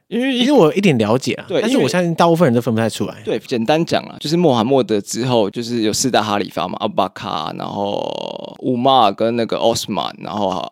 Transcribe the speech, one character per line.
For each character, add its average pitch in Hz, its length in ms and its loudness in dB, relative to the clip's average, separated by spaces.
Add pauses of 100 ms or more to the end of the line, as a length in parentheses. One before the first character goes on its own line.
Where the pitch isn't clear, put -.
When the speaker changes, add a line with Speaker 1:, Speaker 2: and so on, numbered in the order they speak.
Speaker 1:
因 233 120 -4
为 262 180 -2
Speaker 2:
其 247 60 0
实 277 80 2
我 214 140 6
有 151 80 2
一 196 80 0
点 160 160 4
了 110 180 2
解 127 160 -2
啊， - 160 -10
Speaker 1:
对， 160 140 0
Speaker 2:
但 226 80 0
是 269 80 2
我 - 100 2
相 180 140 0
信 170 120 -2
大 175 120 4
部 165 100 4
分 175 80 4
人 123 100 4
都 120 60 2
分 117 140 -2
不 110 40 0
太 113 120 0
出 - 160 -4
来。 - 80 -8 (100)
Speaker 1:
因 208 80 -4
为 120 60 -2
对， - 80 -
简 127 180 -2
单 165 220 2
讲 95 180 -2
啦， - 160 -16
就 151 80 -8
是 160 80 0
穆 170 180 4
罕 113 100 2
默 131 180 4
德 104 180 0
之 113 240 -6
后， 120 240 2
就 120 140 -8
是 117 180 -4
有 107 100 0
四 123 200 -2
大 110 120 2
哈 104 160 -2
里 95 120 -6
发 87 180 -4
嘛， 92 100 -10
阿 110 80 -4
布 98 80 -8
巴 95 140 2
卡， 92 480 -8
然 90 100 -8
后 101 920 -6
乌 131 180 -2
马 127 300 6
尔 101 80 2
跟 113 220 0
那 113 100 0
个 92 100 -4
奥 113 180 2
斯 - 160 -6
曼， 85 280 -4
然 - 120 -12
后 95 420 -2